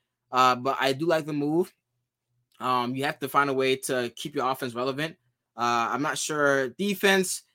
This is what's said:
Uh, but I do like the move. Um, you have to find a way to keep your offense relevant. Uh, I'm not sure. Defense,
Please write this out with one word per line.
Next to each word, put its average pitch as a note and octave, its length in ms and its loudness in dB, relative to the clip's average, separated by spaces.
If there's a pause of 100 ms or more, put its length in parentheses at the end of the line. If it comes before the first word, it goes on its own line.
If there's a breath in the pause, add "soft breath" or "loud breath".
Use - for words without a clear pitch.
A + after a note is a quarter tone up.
(300)
Uh, B2+ 260 4
but B2+ 220 -2
I C3+ 140 2
do C#3+ 140 -4
like D#3+ 180 2
the D3+ 80 -8
move. D3+ 400 -2 (880)
Um, B2 340 0
you C3+ 100 -4
have D3+ 140 -4
to C#3 100 -6
find C#3+ 220 2
a C3+ 40 0
way C3 220 2
to B2 380 -4
keep D3 200 -12
your C3 160 0
offense C3 240 -6
relevant. C3+ 420 -4 (400)
Uh, A#2 340 2
I'm B2 120 -2
not D3 140 -2
sure. C#3 540 2
Defense, F#3+ 720 0 (120)